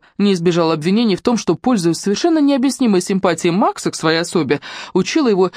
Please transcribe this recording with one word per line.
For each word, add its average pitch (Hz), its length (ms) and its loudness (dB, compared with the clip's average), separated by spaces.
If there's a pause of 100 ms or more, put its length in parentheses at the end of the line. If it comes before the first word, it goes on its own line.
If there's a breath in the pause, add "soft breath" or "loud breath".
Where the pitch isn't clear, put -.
(180 soft breath)
не 202 160 2
избежала 170 400 0
обвинений 190 440 0
в - 40 -18
том, 240 160 0
что, 175 180 -2
пользуясь 170 420 0
совершенно 320 420 0
необъяснимой 254 640 2
симпатией 185 520 0
Макса 240 380 0
к - 40 -8
своей 160 240 0
особе, 151 420 -2 (320 loud breath)
учила 247 340 0
его 185 300 2